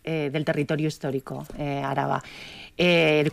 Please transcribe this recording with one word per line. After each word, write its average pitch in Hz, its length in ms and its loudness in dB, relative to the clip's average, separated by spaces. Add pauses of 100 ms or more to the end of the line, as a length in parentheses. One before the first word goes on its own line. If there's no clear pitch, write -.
eh, 156 280 -2
del 156 120 0
territorio 151 420 0
histórico, 139 580 -4 (140)
eh, 139 260 -4
Araba. 139 380 0 (560)
Eh, 160 540 6